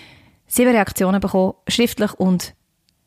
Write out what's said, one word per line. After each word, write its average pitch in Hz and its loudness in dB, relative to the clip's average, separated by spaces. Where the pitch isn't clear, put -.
sieben 247 2
Reaktionen 196 0
bekommen, 190 0
schriftlich 233 -2
und 185 -2